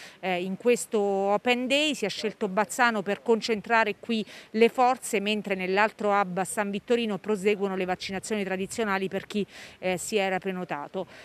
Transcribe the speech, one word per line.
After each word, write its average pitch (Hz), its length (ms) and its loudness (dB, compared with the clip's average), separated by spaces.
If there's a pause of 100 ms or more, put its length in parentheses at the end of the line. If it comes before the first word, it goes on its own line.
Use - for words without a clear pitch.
(200)
Eh, 180 220 -2
in 185 160 -4
questo 233 420 2
Open 202 680 2
Day 285 260 2
si 214 120 -6
è 190 40 0
scelto - 380 -4
Bazzano 214 560 0
per 202 180 -4
concentrare 220 760 2
qui 220 260 -2 (260)
le 226 180 6
forze, 247 500 2
mentre 202 340 -2
nell'altro 190 560 2
hub 196 300 2
a 190 40 2
San 202 280 -4
Vittorino 214 480 0
proseguono 202 560 0
le 180 100 -2
vaccinazioni 190 580 -4
tradizionali 190 640 -2
per 190 200 -6
chi, 202 180 -2 (320)
eh, 185 200 -2
si - 180 -4
era 190 240 2
prenotato. 180 680 -6 (200)